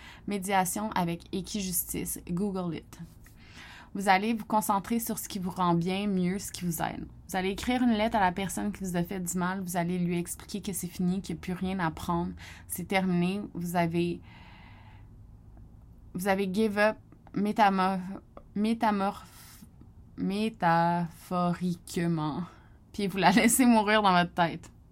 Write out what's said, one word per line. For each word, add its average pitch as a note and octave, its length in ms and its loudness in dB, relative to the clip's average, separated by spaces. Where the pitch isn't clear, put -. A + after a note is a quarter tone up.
médiation G3+ 640 -2
avec E3+ 300 -2
Equijustice. F#3 880 -6
Google F3+ 460 -4
it. - 220 -16
Vous G3 140 -2
allez G3+ 260 4
vous G#3+ 100 -6
concentrer G#3+ 560 0
sur A3 180 -4
ce - 100 -10
qui G3 120 -8
vous F3+ 100 -4
rend F3 240 2
bien, F#3 320 0
mieux, F#3 320 0
ce - 140 -10
qui - 120 -8
vous E3+ 160 -2
aide. - 240 -6
Vous - 80 -8
allez F#3+ 140 -2
écrire B3 320 -2
une A#3+ 100 4
lettre A3 240 0
à G#3 40 4
la F3+ 100 4
personne G3+ 400 -4
qui G3 140 -8
vous F3+ 120 -4
a F3 60 2
fait F#3+ 160 -6
du F3 180 -4
mal. F#3 240 -2
Vous F3+ 160 -6
allez F3 220 0
lui F3 200 0
expliquer - 420 -8
que F#3+ 120 -6
c'est F3 140 -8
fini, F3+ 340 -2
qu'il F3+ 140 -8
n'y D#3 40 -8
a - 40 -18
plus F3+ 120 -6
rien F#3 260 -4
à D#3+ 100 0
prendre. F3 400 -4
C'est F3 180 -8
terminé. F#3 540 0
Vous F3 200 -6
avez, F3 460 0
vous F#3 140 -4
avez G3 240 2
give G#3 260 2
up G#3+ 180 4
métamor-, G3 640 4
métamorph-, G#3 1080 -2
métaphoriquement. F3 2250 0
Puis G3+ 160 -4
vous F#3+ 100 -4
la A#3 120 8
<laughs> - 20 8
laissez A#3 340 6
mourir G#3+ 360 6
dans G3 100 6
votre F3 220 4
tête. E3+ 360 0